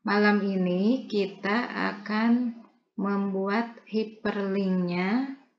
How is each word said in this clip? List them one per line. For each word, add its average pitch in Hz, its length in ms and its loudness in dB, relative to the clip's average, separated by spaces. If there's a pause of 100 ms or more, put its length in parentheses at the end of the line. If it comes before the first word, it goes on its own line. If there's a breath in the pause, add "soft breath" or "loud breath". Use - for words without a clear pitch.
malam 208 480 4
ini 190 560 2
kita 202 880 -2
akan 233 640 0 (400)
membuat 196 880 -2
hyperlinknya 196 1500 -2 (220)